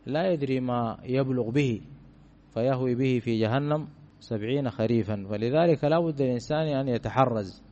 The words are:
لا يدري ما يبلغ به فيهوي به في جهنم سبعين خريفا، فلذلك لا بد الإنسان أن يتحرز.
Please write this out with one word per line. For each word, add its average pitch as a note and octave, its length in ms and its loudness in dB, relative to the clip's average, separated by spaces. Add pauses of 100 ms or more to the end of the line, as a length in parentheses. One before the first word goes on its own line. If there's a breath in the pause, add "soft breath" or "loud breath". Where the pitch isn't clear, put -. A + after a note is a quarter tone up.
لا E3 260 0
يدري C3+ 280 0
ما A#2+ 440 -2
يبلغ B2+ 460 0
به B2+ 300 2 (720)
فيهوي B2+ 400 0
به B2+ 240 2
في A2+ 200 0
جهنم C#3 480 0 (340)
سبعين A#2 500 -2
خريفا، G#2+ 600 0
فلذلك C3+ 540 2
لا D#3 160 4
بد D#3+ 200 -2
الإنسان C3+ 460 0
أن C#3 220 -2
يتحرز. A#2 840 0